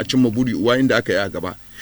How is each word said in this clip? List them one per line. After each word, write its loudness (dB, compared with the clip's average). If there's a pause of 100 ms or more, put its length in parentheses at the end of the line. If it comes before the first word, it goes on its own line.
a -4
cimma 2
buri 0
uwa 2
inda 2
aka -2
yi 2
a -2
gaba. -8 (280)